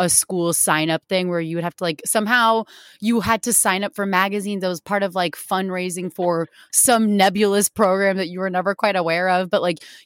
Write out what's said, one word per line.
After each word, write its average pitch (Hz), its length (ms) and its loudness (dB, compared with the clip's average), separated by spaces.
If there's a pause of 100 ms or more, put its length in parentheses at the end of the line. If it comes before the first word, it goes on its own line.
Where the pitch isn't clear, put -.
a 180 80 2
school 170 440 0
sign-up 160 560 0
thing 185 200 0
where 170 120 -2
you 165 160 -6
would 170 60 -4
have 175 140 -6
to, - 80 -6
like, 165 200 -4
somehow 226 600 2 (360)
you 226 200 0
had 214 220 0
to 240 100 -2
sign 196 320 0
up 202 100 -8
for 202 100 -4
magazines 196 580 -2
that 185 60 -2
was 175 120 -4
part 202 240 -2
of, 180 100 -4
like, 180 220 -2
fundraising 185 760 -4
for 170 360 -2 (240)
some 226 440 4
nebulous 202 520 2
program 196 480 2
that 185 120 -4
you 180 120 -10
were 190 100 -4
never 180 240 -2
quite 202 220 0
aware 175 320 0
of, 185 200 0
but, 196 140 0
like, 175 160 -2 (280)